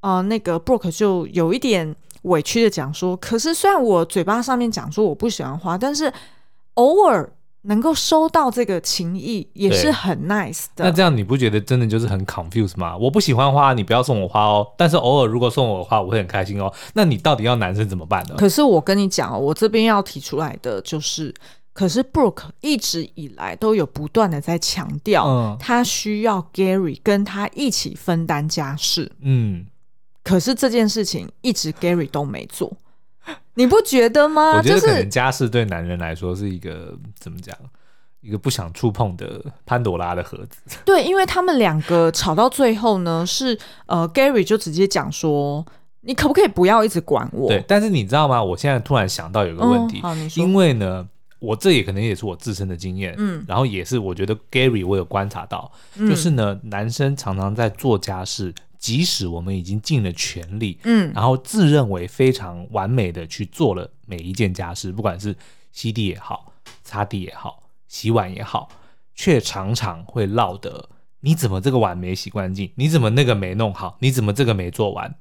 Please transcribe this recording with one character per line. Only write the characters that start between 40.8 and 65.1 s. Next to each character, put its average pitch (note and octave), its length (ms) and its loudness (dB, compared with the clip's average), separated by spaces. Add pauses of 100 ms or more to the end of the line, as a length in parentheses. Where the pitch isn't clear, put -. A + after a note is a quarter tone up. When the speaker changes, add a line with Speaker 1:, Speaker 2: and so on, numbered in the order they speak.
Speaker 1:
对， F#4 180 6
因 F#4 140 0
为 F#4+ 80 4
他 F#4 160 -2
们 F4+ 180 2
两 E3 240 2
个 E3 300 4
吵 E3 220 -2
到 A3 140 4
最 B3+ 260 2
后 G#3+ 240 0
呢， E3+ 280 -2
是， A#3+ 320 -2 (280)
呃， E3+ 240 0
Gary C4+ 340 4
就 G#3+ 140 2
直 F#3+ 120 -6
接 F3 160 2
讲 E3+ 240 -2
说 D3 540 -2 (380)
，“你 - 100 -8
可 - 160 0
不 - 60 2
可 F#4 80 6
以 F4+ 40 6
不 F3+ 200 2
要 G#3+ 180 6
一 A3 40 2
直 F3+ 120 -2
管 - 320 -2
我？” A2+ 160 -2
Speaker 2:
对， G2 180 2
但 G3+ 140 4
是 A3 80 0
你 D3+ 160 2
知 G2+ 100 -2
道 D3 140 4
吗？ A#2+ 140 2
我 F2+ 140 -2
现 C#3+ 140 -2
在 C3 80 2
突 C#3 160 -2
然 G2+ 140 2
想 E2+ 240 -8
到 G#2 140 2
有 E2 100 -6
个 F#3 80 0
问 A#3+ 240 4
题， A3 120 -8
Speaker 1:
嗯， - 20 -10
好， E3+ 120 -6
你 D#3 140 -6
说。 E3 160 -2
Speaker 2:
因 F#3 100 2
为 F3 200 6
呢， F#2 340 -4 (300)
我 A2 180 -2
这 F#3 160 4
也 B2 100 4
可 F#2+ 100 -4
能 G2 100 -2
也 A2+ 120 0
是 A2 120 -8
我 F2+ 100 -6
自 A2 160 -8
身 F#2+ 160 -6
的 F2+ 80 -6
经 F#2 200 -8
验， F#2 200 -6
Speaker 1:
嗯。 G3 320 -4
Speaker 2:
然 F#2 80 -2
后 C3 80 2
也 G2+ 180 -4
是 B2 160 -4
我 F#2+ 160 -4
觉 F#2+ 120 -4
得 G#2+ 100 -2 (160)
Gary A#2+ 340 2
我 G2 100 0
有 F#2 80 0
观 G2 260 -4
察 - 160 -12
到， - 260 -12 (220)
Speaker 1:
嗯。 G#3 160 2
Speaker 2:
就 G3+ 40 4
是 E3+ 160 0
呢， G#2 340 0
男 G#2+ 260 -6
生 C#3 260 -2
常 G2 180 -6
常 G2 200 -2
在 A2+ 160 0
做 A#2 280 0
家 F#2 260 -8
事 F#2 300 -8 (240)
即 C3+ 260 -2
使 G#2+ 220 -2
我 E2+ 140 -6
们 F#2+ 160 -6
已 F2+ 60 -4
经 G2 180 -4
尽 C3 220 -2
了 F#2 100 -2
全 F2 480 -8
力， G2 240 -6
Speaker 1:
嗯。 A3 300 2
Speaker 2:
然 G2+ 100 0
后 C3 120 4
自 F#3 320 2
认 C#3+ 220 4
为 F2+ 160 -4
非 C3 260 2
常 F2 380 -8
完 G2+ 180 -2
美 A2+ 220 0
的 E2+ 160 -10
去 G2 200 -8
做 A#2 280 0
了 F2 160 -10 (160)
每 F2+ 120 -12
一 E2+ 140 -10
件 F#2+ 200 0
家 F2+ 220 -8
事， F#2 180 -10
不 G2+ 100 -8
管 F#2 160 -2